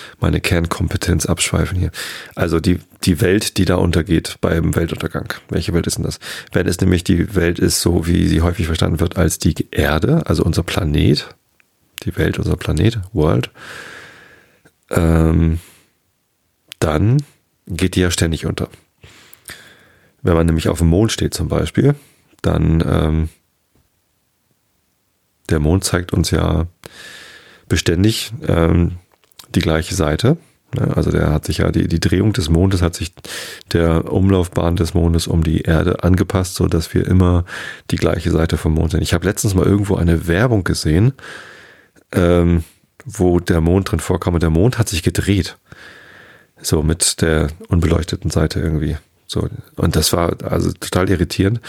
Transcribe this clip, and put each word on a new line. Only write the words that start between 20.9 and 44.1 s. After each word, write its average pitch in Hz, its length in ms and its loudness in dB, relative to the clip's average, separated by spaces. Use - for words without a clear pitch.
steht - 220 -2
zum 78 140 -4
Beispiel, 82 460 0
dann, 80 420 2
ähm, 80 420 0
der 78 100 2
Mond 82 240 2
zeigt 90 280 -2
uns 87 180 0
ja 82 360 0
beständig, 92 640 0
ähm, 85 460 2
die 90 60 2
gleiche 82 340 0
Seite. 90 420 2
Ne? - 220 -2
Also 80 140 2
der 78 200 2
hat 76 160 0
sich - 120 -4
ja, 87 120 0
die, 85 180 0
die 82 120 0
Drehung 98 320 2
des 80 160 -4
Mondes 87 340 2
hat 85 120 0
sich - 180 -8
der 82 400 2
Umlaufbahn 90 640 2
des 82 180 -2
Mondes 85 320 2
um 82 160 0
die 80 200 0
Erde 82 400 0
angepasst, 92 520 0
so 87 120 0
dass 85 280 -2
wir 90 120 0
immer 90 380 4
die 87 60 0
gleiche 82 340 0
Seite 82 260 2
vom 80 180 0
Mond 80 180 0
sehen. 85 100 0
Ich 82 120 0
habe 87 120 -2
letztens 95 280 -2
mal 87 120 2
irgendwo 98 300 2
eine 82 300 2
Werbung 98 380 0
gesehen, 82 480 2
ähm, 87 520 2
wo 87 360 0
der 85 200 0
Mond 90 300 2
drin 82 100 -2
vorkam 87 340 -2